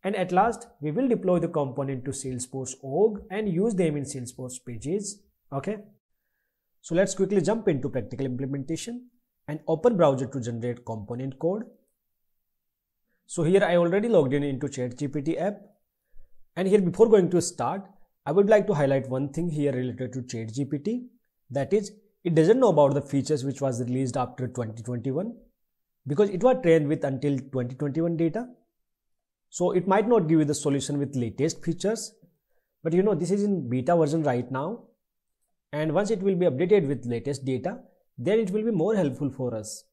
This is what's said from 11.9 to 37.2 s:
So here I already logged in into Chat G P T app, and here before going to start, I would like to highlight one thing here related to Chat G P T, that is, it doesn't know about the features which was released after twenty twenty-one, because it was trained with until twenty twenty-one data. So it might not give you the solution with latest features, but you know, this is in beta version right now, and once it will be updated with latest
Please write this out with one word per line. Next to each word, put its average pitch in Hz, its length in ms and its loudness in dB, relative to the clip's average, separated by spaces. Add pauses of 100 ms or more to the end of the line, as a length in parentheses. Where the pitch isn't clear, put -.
So - 180 -4
here 190 180 6
I 175 140 2
already 180 320 4
logged 156 240 4
in 143 100 2
into 135 260 -2
Chat 123 300 -6
G 147 80 -4
P 143 160 -4
T 156 160 -2
app, 202 220 -4 (960)
and 185 100 -2
here 202 140 6
before 185 280 4
going 196 220 6
to 170 100 4
start, 165 460 -4 (400)
I 143 60 -2
would 202 160 4
like 214 180 6
to 208 80 2
highlight 135 340 2
one 135 240 -2
thing 165 180 -4
here 147 200 0
related 127 440 -4
to 131 80 -6
Chat 113 300 -8
G 135 120 -4
P 143 140 -4
T, 240 280 -6 (420)
that 139 240 -4
is, 202 200 0 (320)
it 175 100 0
doesn't 165 240 6
know 247 120 6
about 147 240 6
the 143 80 0
features 139 420 -2
which 135 160 -6
was 127 200 -2
released 127 360 -2
after 123 320 -4
twenty 113 340 -8
twenty-one, 135 540 -6 (720)
because 151 220 2
it 185 140 -4
was 254 200 6
trained 160 240 6
with 147 160 -2
until 139 360 -2 (120)
twenty 127 240 -4
twenty-one 156 440 -2
data. 165 280 0 (1000)
So 180 220 0
it 180 160 0
might 202 220 4
not 220 180 4
give 160 140 6
you 156 40 4
the 147 100 0
solution 143 440 -2
with 143 180 -4
latest 127 480 -2
features, 190 480 -4 (720)
but 160 100 -2
you 180 100 4
know, 208 120 4
this 160 160 -2
is 202 140 2
in 175 260 -2
beta 127 260 2
version 160 260 2
right 123 280 -2
now, 151 320 -6 (880)
and 151 220 -2
once 196 160 2
it 214 100 -2
will 190 140 2
be 175 100 0
updated 175 440 2
with 127 180 -4
latest 120 380 -6